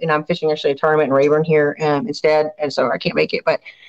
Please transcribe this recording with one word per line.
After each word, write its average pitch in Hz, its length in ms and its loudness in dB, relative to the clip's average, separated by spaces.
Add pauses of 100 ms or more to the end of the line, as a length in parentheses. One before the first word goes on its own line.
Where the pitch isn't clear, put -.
and 165 80 -2
I'm 151 140 0
fishing 165 260 -2
actually 151 220 -2
a - 20 -6
tournament 151 340 2
in 135 60 0
Rayburn 147 300 2
here, 151 360 2
um, 147 280 0
instead, 151 500 0
and 143 140 -4
so 131 180 -2
I 175 80 -4
can't 175 160 -4
make 156 180 -2
it, - 120 -6
but, 156 160 0 (280)